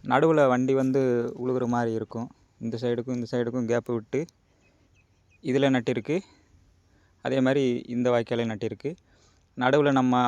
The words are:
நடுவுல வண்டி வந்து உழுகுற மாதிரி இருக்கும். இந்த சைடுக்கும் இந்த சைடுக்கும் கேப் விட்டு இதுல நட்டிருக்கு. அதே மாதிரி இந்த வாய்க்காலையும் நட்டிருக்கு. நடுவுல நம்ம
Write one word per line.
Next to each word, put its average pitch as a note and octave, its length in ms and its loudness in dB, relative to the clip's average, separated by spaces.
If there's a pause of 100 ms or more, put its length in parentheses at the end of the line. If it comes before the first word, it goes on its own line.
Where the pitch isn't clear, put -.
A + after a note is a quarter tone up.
நடுவுல D3+ 380 4 (120)
வண்டி C3 280 2
வந்து C3 200 0 (420)
உழுகுற B2+ 220 -2 (100)
மாதிரி A#2+ 240 0
இருக்கும். A2+ 280 -10 (360)
இந்த A2+ 180 -6
சைடுக்கும் A#2+ 360 -4
இந்த A#2+ 140 -8
சைடுக்கும் A#2+ 400 -4
கேப் A#2+ 220 -2
விட்டு A#2 260 -6 (1200)
இதுல C3+ 320 2
நட்டிருக்கு. B2 420 -2 (1080)
அதே C3 200 0
மாதிரி C#3 180 2 (320)
இந்த B2 180 0
வாய்க்காலையும் A#2 400 -2
நட்டிருக்கு. G#2+ 380 -8 (680)
நடுவுல C#3 420 4
நம்ம B2+ 160 4 (120)